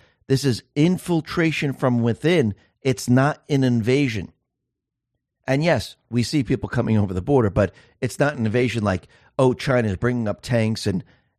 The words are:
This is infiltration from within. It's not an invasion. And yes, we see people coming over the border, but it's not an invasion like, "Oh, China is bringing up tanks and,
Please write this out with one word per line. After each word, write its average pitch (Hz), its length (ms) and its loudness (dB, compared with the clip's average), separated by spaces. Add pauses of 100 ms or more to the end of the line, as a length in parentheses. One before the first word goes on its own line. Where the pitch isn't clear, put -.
(280)
This 135 160 2
is 120 180 0 (140)
infiltration 165 960 0
from 123 300 0
within. 120 520 2 (280)
It's 131 260 -2
not 131 400 2
an 135 160 2
invasion. 120 680 0 (1160)
And 143 160 0
yes, 156 320 0 (140)
we 117 120 0
see 135 220 -2
people 110 240 -2
coming 110 300 0
over 98 160 0
the 90 80 -4
border, 120 260 2
but 98 260 0 (280)
it's 123 180 -4
not 147 160 -2
an 117 80 -2
invasion 110 400 0
like, 92 240 -2 (300)
"Oh, 127 160 2
China 123 340 0
is 110 80 -2
bringing 120 320 -2
up - 140 -6
tanks 110 440 -2
and, 92 160 -2 (360)